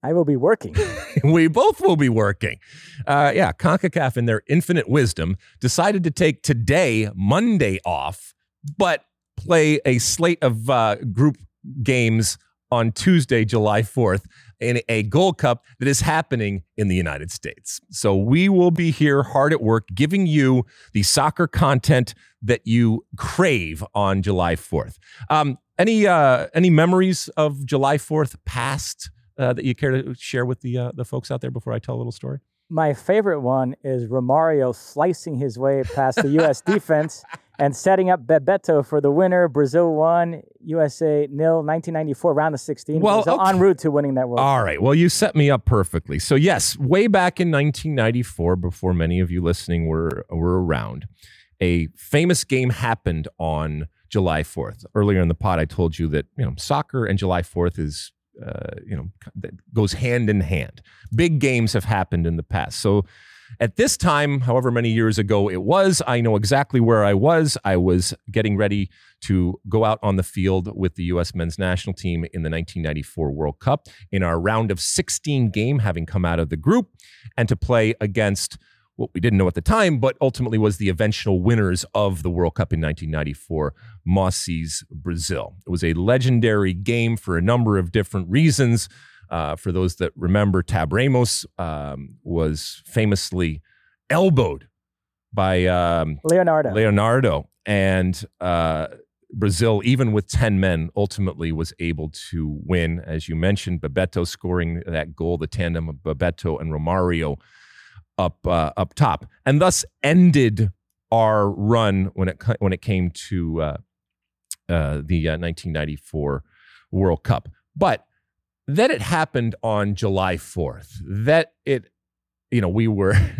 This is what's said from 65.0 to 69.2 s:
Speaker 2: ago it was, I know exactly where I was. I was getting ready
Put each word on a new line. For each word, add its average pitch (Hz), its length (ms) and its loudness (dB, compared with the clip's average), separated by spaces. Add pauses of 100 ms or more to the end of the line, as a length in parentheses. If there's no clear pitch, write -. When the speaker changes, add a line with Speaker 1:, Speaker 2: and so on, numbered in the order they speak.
Speaker 2:
ago 101 320 2
it 92 120 -4
was, 180 440 2
I 120 140 0
know 113 160 2
exactly 127 440 2
where 113 240 4
I 101 80 4
was. 147 520 2
I 98 120 2
was 90 380 2 (160)
getting 107 260 0
ready 101 320 -2 (340)